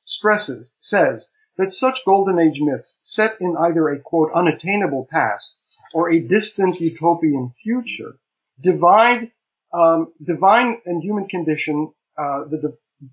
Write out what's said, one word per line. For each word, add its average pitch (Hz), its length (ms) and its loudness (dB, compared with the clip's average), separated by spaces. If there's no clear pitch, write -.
stresses, 143 760 -2
says 139 520 0
that 190 140 -2
such 262 320 -2
golden 190 340 2
age 151 220 2
myths 143 420 -4
set 214 380 -2
in 175 160 -2
either 160 320 2
a, 143 100 -2
quote, 160 340 0
"unattainable 165 800 0
past" 117 480 -4
or 170 180 0
a 165 100 4
distant 185 600 -2
utopian 160 720 -2
future - 640 -8
divide, 208 720 4
um, 165 380 2
divine 196 640 2
and 175 160 -4
human 202 240 -4
condition, 156 680 -4
uh, 143 280 -4
the, 147 320 -6